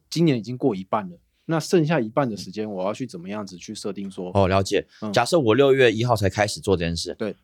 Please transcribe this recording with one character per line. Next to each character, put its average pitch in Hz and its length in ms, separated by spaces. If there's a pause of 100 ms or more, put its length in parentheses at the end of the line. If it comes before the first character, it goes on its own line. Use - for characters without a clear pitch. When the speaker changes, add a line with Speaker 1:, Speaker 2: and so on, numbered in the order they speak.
Speaker 1:
今 165 160
年 135 140
已 - 20
经 120 160
过 123 180
一 95 80
半 104 240
了， 87 120 (260)
那 160 140
剩 156 260
下 156 140
一 110 100
半 139 180
的 107 80
时 90 140
间， 107 200
我 92 140
要 98 80
去 127 140
怎 92 160
么 92 80
样 104 160
子 90 120
去 104 180
设 98 180
定 98 160
说 90 240
Speaker 2:
哦， 98 140
了 95 160
解。 95 240 (140)
Speaker 1:
嗯。 107 120
Speaker 2:
假 120 100
设 170 160
我 113 140
六 135 180
月 131 200
一 110 120
号 120 120
才 98 120
开 104 200
始 - 120
做 95 160
这 85 80
件 82 140
事， 82 160
Speaker 1:
对。 101 300